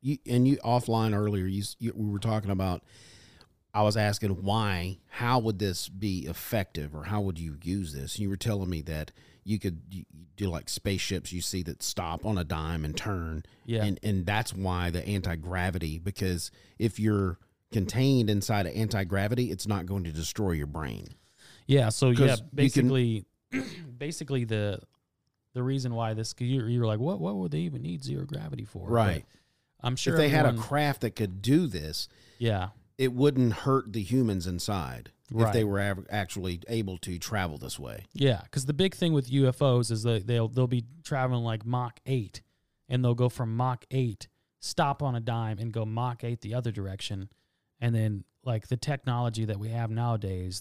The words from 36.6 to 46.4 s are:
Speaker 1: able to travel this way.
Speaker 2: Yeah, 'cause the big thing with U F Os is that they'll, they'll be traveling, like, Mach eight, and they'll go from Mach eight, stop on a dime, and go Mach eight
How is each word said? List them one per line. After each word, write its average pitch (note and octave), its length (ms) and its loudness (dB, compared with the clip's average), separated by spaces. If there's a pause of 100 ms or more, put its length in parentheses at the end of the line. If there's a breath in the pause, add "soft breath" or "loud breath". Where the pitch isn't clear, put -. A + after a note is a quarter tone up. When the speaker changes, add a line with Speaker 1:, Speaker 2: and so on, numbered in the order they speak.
Speaker 1:
able G2+ 300 -2
to F2 200 -8
travel F2 400 -2
this - 200 -10
way. A#1+ 340 -10
Speaker 2:
Yeah, C3+ 380 2
'cause C3 160 -2
the D3 80 0
big F#3 200 2
thing E3+ 180 2
with C3+ 200 2
U C3+ 160 6
F B2+ 140 0
Os B2 280 4
is A2 140 -2
that A2 220 0
they'll, A#2 220 2
they'll B2+ 180 2
be A#2+ 180 0 (180)
traveling, B2+ 400 0
like, A2+ 220 -2
Mach B2 420 -2
eight, B2 360 -2 (460)
and B2+ 160 2
they'll A#2+ 100 6
go B2 140 4
from A#2 280 -2
Mach B2 340 0
eight, B2+ 380 -2 (320)
stop C#3+ 420 0
on C3 120 0
a A#2 60 -2
dime, A2+ 380 -2
and A2+ 140 -4
go A2+ 140 -2
Mach A#2 380 -4
eight A#2+ 180 -6